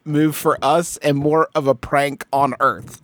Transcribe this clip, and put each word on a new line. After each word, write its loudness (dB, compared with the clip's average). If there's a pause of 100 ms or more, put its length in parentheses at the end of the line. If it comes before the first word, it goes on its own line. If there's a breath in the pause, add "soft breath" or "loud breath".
move 0
for 0
us 0
and 0
more 2
of -2
a 4
prank -2
on 2
Earth. -4